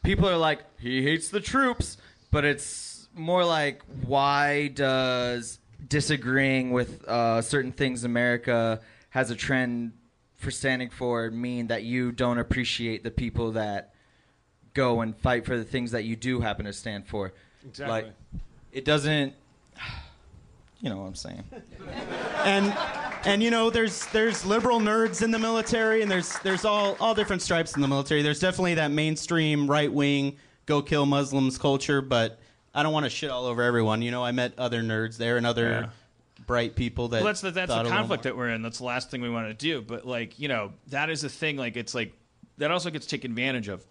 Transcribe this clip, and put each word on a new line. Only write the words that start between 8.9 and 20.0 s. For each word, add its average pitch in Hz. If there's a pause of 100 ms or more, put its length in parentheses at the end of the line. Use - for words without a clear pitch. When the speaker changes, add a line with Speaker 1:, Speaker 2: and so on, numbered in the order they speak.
Speaker 1:
has 127
a 120
trend 120 (440)
for -
standing 127
for 117
mean 120
that 110
you 123
don't 120
appreciate 117
the 117
people 117
that 104 (840)
go 123
and 110
fight 123
for 127
the 110
things 120
that 110
you 113
do 120
happen 104
to 101
stand 101
for? 98 (340)
Speaker 2:
Exactly. 117
Speaker 1:
Like, 107 (600)
it 135
doesn't, 147 (440)
<sighs> -